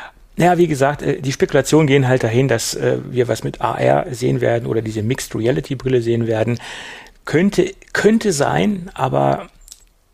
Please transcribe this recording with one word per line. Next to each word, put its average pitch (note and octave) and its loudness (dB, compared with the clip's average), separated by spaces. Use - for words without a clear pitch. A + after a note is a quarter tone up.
Naja, F3 4
wie F3 4
gesagt, C#3+ 0
äh, C#3+ -2
die C3+ -4
Spekulationen D3+ 2
gehen C3+ 4
halt B2+ 2
dahin, B2 2
dass, A#2+ -2
äh, B2+ -2
wir B2 0
was A2+ -2
mit - -6
A A2+ -2
R C3 2
sehen B2+ -2
werden A#2 0
oder A#2 -2
diese G#2+ -4
Mixed B2 -4
Reality C3 -2
Brille B2+ 0
sehen A#2 0
werden. A2 -2
Könnte, F#3 2
könnte G#3+ 2
sein, E3+ 0
aber C3+ 0